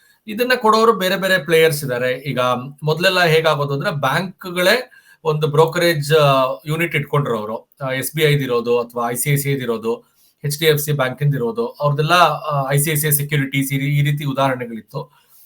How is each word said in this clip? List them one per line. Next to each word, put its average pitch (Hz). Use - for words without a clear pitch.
ಇದನ್ನ 240
ಕೊಡೋರು 220
ಬೇರೆ 185
ಬೇರೆ 185
ಪ್ಲೇಯರ್ಸ್ 160
ಇದ್ದಾರೆ. 127
ಈಗ 127
ಮೊದಲೆಲ್ಲ 175
ಹೇಗಾಗೋದು 156
ಅಂದ್ರೆ 160
ಬ್ಯಾಂಕ್‌ಗಳೇ 180
ಒಂದು 156
ಬ್ರೋಕರೇಜ್, 160
ಆ, 139
ಯೂನಿಟ್ 160
ಇಟ್ಕೊಂಡಿರೋರು, 120
ಆ, 131
ಎಸ್ 131
ಬಿ 160
ಐ 147
ಇರೋದು 120
ಅಥವಾ 120
ಐ 120
ಸಿ 131
ಐ 143
ಸಿ 139
ಐ -
ಇರೋದು, 117
ಎಚ್ 143
ಡಿ 160
ಎಫ್ 151
ಸಿ 151
ಬ್ಯಾಂಕ್ 127
ಇರೋದು, 117
ಅವ್ರದ್ದೆಲ್ಲ, 147
ಆ, 151
ಐ 143
ಸಿ 151
ಐ 156
ಸಿ 147
ಐ 151
ಸೆಕ್ಯೂರಿಟೀಸ್ 139
ಈ 139
ರೀ-, 139
ಈ 147
ರೀತಿ 147
ಉದಾಹರಣೆಗಳಿತ್ತು. 131